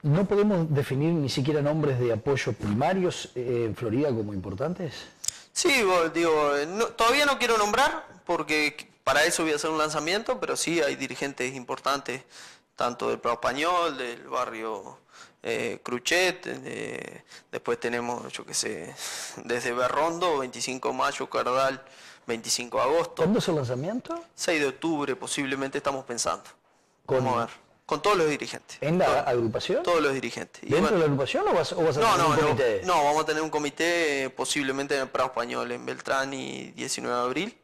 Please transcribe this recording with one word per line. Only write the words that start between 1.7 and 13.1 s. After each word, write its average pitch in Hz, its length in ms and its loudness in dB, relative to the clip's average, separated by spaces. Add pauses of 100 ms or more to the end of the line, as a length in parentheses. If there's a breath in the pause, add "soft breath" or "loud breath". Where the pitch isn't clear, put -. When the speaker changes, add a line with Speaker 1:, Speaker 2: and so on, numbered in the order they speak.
Speaker 1:
de 120 140 2
apoyo 131 400 0
primarios, 151 800 0
eh, 120 320 0
en 104 80 -4
Florida 123 320 0
como 107 260 -2
importantes. 120 600 -6 (600 loud breath)
Speaker 2:
Sí, 269 300 4
bo-, 175 260 4
digo, 156 480 4
eh, 147 80 0
no, 202 220 -2
todavía 269 400 4
no 269 100 2
quiero 226 220 2
nombrar 262 480 2 (180)
porque 151 640 0 (140)
para 139 200 4
eso 170 200 2
voy 160 80 2
a 147 60 0
hacer 160 120 -2
un 160 80 -2
lanzamiento, 156 600 0
pero 139 160 -2
sí 160 260 0
hay 139 140 2
dirigentes 131 580 -6
importantes, 135 680 -4 (520 loud breath)
tanto 120 340 -2
del 117 100 -2